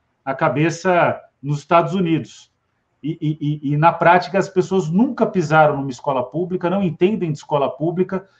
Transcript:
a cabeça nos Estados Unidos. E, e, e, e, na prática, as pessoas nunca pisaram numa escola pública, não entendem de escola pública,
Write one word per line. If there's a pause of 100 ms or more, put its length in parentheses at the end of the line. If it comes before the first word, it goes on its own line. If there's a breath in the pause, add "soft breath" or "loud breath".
(220)
a
cabeça (240)
nos
Estados
Unidos. (480)
E,
e,
e,
e,
na
prática,
as
pessoas
nunca
pisaram
numa
escola
pública,
não
entendem
de
escola
pública, (140)